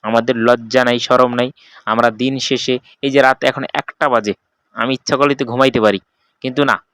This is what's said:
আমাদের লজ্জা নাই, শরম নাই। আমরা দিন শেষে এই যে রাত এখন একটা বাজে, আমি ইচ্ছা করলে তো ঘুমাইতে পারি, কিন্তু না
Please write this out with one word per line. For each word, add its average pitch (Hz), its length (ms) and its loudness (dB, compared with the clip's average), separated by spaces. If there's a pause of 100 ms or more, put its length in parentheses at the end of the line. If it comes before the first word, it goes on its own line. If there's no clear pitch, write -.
আমাদের 117 300 0 (120)
লজ্জা 120 380 0
নাই, 123 160 0
শরম 127 340 2
নাই। 123 140 -2 (380)
আমরা 117 220 2 (120)
দিন 131 180 -2
শেষে 127 360 -2 (280)
এই 139 100 -2
যে 139 100 4
রাত 131 160 2 (120)
এখন 135 120 -8 (180)
একটা - 280 -4
বাজে, 107 260 0 (420)
আমি 120 180 -2
ইচ্ছা 147 220 -4
করলে 143 180 2
তো 139 100 -6
ঘুমাইতে 123 360 0
পারি, 101 200 2 (440)
কিন্তু 131 200 -2
না 117 120 0 (180)